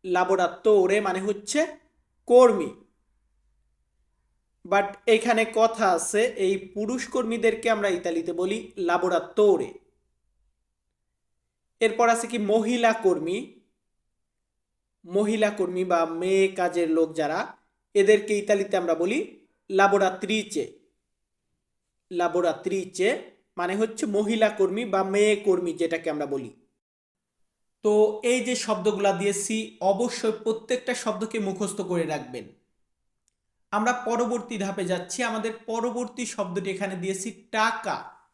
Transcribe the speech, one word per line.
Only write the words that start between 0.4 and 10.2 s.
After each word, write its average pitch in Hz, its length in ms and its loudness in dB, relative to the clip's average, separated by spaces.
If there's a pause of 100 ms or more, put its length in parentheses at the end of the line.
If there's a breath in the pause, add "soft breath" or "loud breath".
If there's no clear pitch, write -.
মানে 190 200 -2
হচ্ছে 208 460 -2 (600)
কর্মী। 240 440 6 (2000)
But 202 240 2 (120)
এখানে 220 380 2 (100)
কথা 220 360 2
আছে, 202 340 0
এই 190 340 -2
পুরুষ 214 500 -6
কর্মীদেরকে 226 600 0
আমরা 208 180 0
ইতালিতে 175 440 -2
বলি 190 440 -4
লাবোরাতোরে। 175 1000 2 (2000)